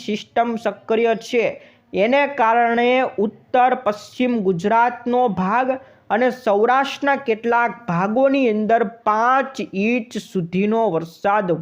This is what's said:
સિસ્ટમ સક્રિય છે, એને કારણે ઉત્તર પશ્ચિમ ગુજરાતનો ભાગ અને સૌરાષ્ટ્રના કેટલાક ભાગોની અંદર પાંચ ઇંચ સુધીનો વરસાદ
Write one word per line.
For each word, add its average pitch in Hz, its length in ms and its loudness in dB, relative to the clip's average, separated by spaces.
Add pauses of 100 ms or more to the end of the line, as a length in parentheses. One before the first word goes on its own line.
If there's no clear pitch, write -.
સિસ્ટમ 226 560 -4
સક્રિય 220 680 -2
છે, 233 160 0 (600)
એને 277 180 2 (160)
કારણે 233 500 2 (280)
ઉત્તર 208 520 0 (140)
પશ્ચિમ 233 640 -2
ગુજરાતનો 240 800 0 (140)
ભાગ 254 360 -2 (360)
અને 247 200 2
સૌરાષ્ટ્રના 254 880 0
કેટલાક 233 480 0 (160)
ભાગોની 247 640 2
અંદર 214 320 2 (260)
પાંચ 254 500 2 (220)
ઇંચ 233 420 -2
સુધીનો 196 640 -2 (100)
વરસાદ 180 680 -2